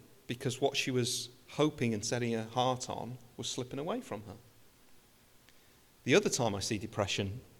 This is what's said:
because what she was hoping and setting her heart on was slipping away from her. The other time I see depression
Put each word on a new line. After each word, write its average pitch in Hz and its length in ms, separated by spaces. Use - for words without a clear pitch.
because 127 340
what 135 160
she - 140
was 123 380
hoping 143 420
and 110 120
setting 120 280
her 113 200
heart 127 360
on 123 280
was 123 100
slipping 131 320
away 196 220
from 107 260
her. 98 80
The 123 120
other - 140
time 113 240
I 98 60
see 104 180
depression 104 640